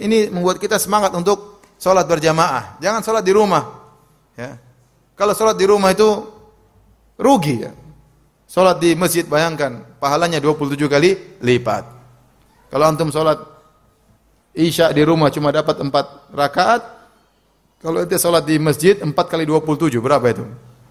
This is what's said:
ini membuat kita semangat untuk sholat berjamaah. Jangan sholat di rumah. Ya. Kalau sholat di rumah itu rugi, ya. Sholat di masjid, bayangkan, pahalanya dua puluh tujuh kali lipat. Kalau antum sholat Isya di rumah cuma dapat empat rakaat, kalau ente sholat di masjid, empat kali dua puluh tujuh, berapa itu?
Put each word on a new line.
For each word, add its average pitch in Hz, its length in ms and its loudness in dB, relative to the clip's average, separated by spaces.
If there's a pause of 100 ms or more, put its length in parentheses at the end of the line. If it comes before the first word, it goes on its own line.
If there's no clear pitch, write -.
ini 214 260 0
membuat 180 300 -2
kita 208 180 -2
semangat 196 380 0
untuk 196 480 -4 (180)
sholat 180 240 2
berjamaah. 156 760 0
Jangan 214 180 -2
sholat 220 240 -2
di 185 80 2
rumah. 190 320 2 (720)
Ya. 123 240 -16 (560)
Kalau 202 160 0
sholat 220 240 0
di 180 80 2
rumah 196 300 4
itu 214 340 2 (880)
rugi, 170 480 0
ya. - 80 -14 (760)
Sholat 180 320 2
di 170 160 2
masjid, 170 320 -2
bayangkan, 147 560 -4 (160)
pahalanya 156 400 0
dua 147 160 0
puluh 147 220 -4
tujuh 151 100 0
kali 156 300 2 (260)
lipat. 120 400 0 (880)
Kalau 139 160 2
antum 160 240 0
sholat 151 300 0 (1160)
Isya 160 400 2
di 151 80 4
rumah 156 240 2
cuma 147 240 -2
dapat 151 320 -2
empat 139 480 -6
rakaat, 175 480 0 (1040)
kalau 165 160 -4
ente 180 160 -4
sholat 170 240 2
di 156 160 0
masjid, 156 400 2
empat 175 320 -4
kali 165 160 -4
dua 156 160 0
puluh 156 160 -2
tujuh, 139 240 0
berapa 127 320 2
itu? - 160 -8 (420)